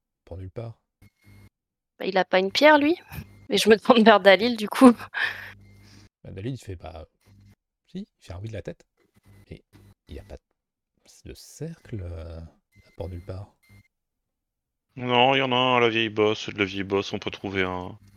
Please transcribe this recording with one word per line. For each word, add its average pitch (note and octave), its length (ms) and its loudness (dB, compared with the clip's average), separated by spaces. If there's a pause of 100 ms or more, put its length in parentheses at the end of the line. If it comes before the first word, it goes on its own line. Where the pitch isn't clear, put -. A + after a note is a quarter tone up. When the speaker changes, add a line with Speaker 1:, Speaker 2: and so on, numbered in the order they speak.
(240)
Speaker 1:
Port - 140 -16
Nulle F#2+ 120 -14
Part ? A#2 300 -14 (1160)
Speaker 2:
Bah, - 80 -8
il F#3+ 100 -4
a F#3 80 2
pas - 140 0
une G3 140 -2
pierre, D4+ 260 6
lui. D4 180 0 (520)
Et G3+ 100 -2
je G3+ 100 0
me A3 100 6
tourne B3 240 4
vers G#3 180 8
Dalil, G3 360 4
du G#3 120 -8
coup. B3+ 240 8 (1300)
Speaker 1:
Bah, G2+ 60 -18
Dalil, G2 240 -10
il A#2 40 -14
fait, F#2 180 -14
bah, D#2+ 300 -18 (800)
si, F3+ 140 -16
il - 240 -20
fait - 80 -18
un F2 80 -14
oui A2 80 -12
de A2 40 -12
la G2+ 100 -12
tête. - 240 -16 (640)
Et - 160 -20 (440)
il D2 60 -18
y - 60 -16
a - 40 -20
pas - 120 -20
de - 1000 -20
cercle, - 680 -16
euh, E2 380 -14
à - 560 -20
Port F2+ 120 -12
Nulle F2 160 -14
Part. F#2+ 300 -16 (1400)
Speaker 3:
Non, B2 380 2
il C3+ 40 2
y C3+ 40 0
en C3 100 -2
a B2 40 0
un B2+ 200 2
à A#2+ 40 4
la A#2+ 100 4
vieille A2+ 180 -2
bosse. G#2+ 400 0
De G2 100 -12
la G#2 60 2
vieille G2 200 -6
bosse, G2 280 -4
on G#2 60 -8
peut G2 120 -8
trouver G2 320 -6
un, F#2 360 -8 (180)